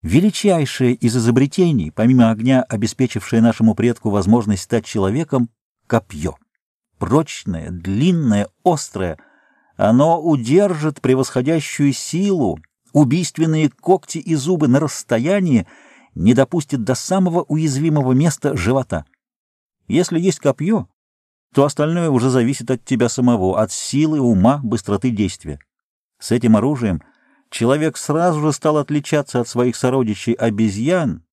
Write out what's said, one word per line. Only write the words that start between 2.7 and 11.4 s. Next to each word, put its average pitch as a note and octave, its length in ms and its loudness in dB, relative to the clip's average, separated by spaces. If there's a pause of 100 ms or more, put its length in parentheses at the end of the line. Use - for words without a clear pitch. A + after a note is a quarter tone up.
нашему A2+ 340 4
предку A2+ 360 -2
возможность G2+ 540 0
стать A#2 200 -2
человеком — A#2 680 -2 (360)
копье. - 480 -6 (640)
Прочное, F2+ 720 -4
длинное, G#2 800 -2 (160)
острое — F#2+ 540 -2 (580)
оно C3+ 440 2
удержит D#3 800 0
превосходящую C#3 920 0